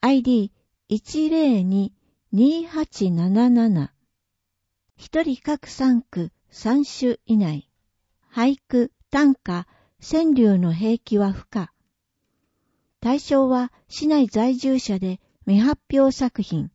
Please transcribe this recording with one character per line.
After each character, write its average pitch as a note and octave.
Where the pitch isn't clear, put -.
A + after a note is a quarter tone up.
ア B3+
イ C4+
デ B3
ィ A3+
ー -
一 D4+
零 C#4+
二 F#3+
二 D4
八 D#4
七 F#3
七。 A3+
一 -
人 C#4+
各 -
三 B3+
句、 E3+
三 C4+
首 B3
以 A3+
内。 D#3
俳 C4
句、 A#3+
短 C#4
歌、 F3
川 D#4+
柳 G#3+
の F3
平 A3
気 -
は G3
不 -
可。 F#3
対 B3+
象 C4+
は B3
市 -
内 D4
在 A#3
住 C4
者 G3+
で F#3
未 G3
発 C#4
表 C4+
作 B3+
品。 D#3+